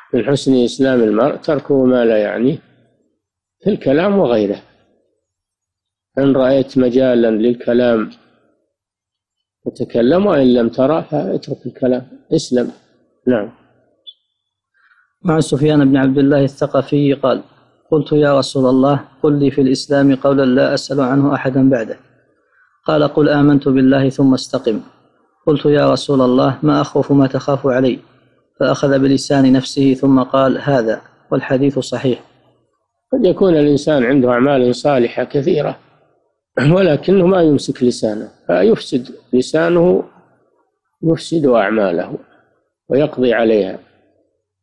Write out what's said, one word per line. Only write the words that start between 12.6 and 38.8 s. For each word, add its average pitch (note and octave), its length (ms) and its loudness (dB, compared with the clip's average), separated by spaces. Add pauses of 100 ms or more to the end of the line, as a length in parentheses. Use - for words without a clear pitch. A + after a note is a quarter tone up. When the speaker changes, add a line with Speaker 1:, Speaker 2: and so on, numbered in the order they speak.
Speaker 1:
نعم. A#2 240 -2 (1700)
Speaker 2:
وعن D#3+ 160 2
سفيان D3 480 2
بن C#3 80 4
عبد C3+ 200 2
الله C#3 260 2
الثقفي C#3 720 -2
قال: - 280 -2 (500)
"قلت: D3+ 200 0
'يا C#3+ 280 2
رسول C3 300 -2
الله، C3 300 2 (240)
قل D3 160 2
لي C#3 120 2
في C#3 100 -2
الإسلام C#3 540 2
قولا C#3 300 0
لا C3+ 280 0
أسأل C3+ 280 -4
عنه C#3 320 0
أحدا C3+ 360 0
بعده.' A2+ 280 -2 (880)
قال: D#3 180 0
'قل D3 260 2
آمنت C#3+ 380 2
بالله C3+ 420 2
ثم C3+ 240 2
استقم.' B2 480 -4 (640)
قلت: D3+ 180 0
'يا C#3+ 260 2
رسول C3+ 300 0
الله، C3 420 2
ما D3 180 0
أخوف C#3+ 300 -2
ما C#3 160 4
تخاف C#3 400 -4
علي؟' B2+ 320 0 (600)
فأخذ C#3 400 0
بلسان C3+ 540 2
نفسه C3+ 400 0
ثم C3 300 2
قال: C3 340 0
'هذا.'" A2+ 440 -2 (300)
والحديث C3+ 480 -2
صحيح. B2 440 -4 (920)
Speaker 1:
قد B3+ 120 0
يكون F3 320 2
الإنسان D3 460 0
عنده B2 280 0
أعمال B2 440 0
صالحة B2+ 480 -2
كثيرة، D3 560 -4 (800)
<clears throat> C#3+ 160 2
ولكنه F#3 520 2
ما F#3+ 140 2
يمسك C#3 420 0
لسانه، A2 480 -4 (160)
فيفسد A#2+ 640 -2 (220)